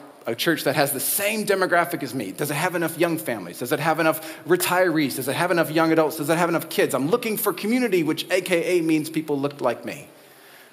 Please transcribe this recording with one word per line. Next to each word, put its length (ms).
a 80
church 300
that 120
has 160
the 80
same 440
demographic 580
as 120
me. 180
Does 180
it 40
have 200
enough 240
young 200
families? 400
Does 140
it 80
have 200
enough 460
retirees? 680
Does 120
it 60
have 160
enough 200
young 220
adults? 240
Does 140
it 80
have 100
enough 200
kids? 260
I'm 160
looking 260
for 160
community, 500
which 280
A 100
K 380
A 40
means 280
people 280
look 220
like 240
me. 240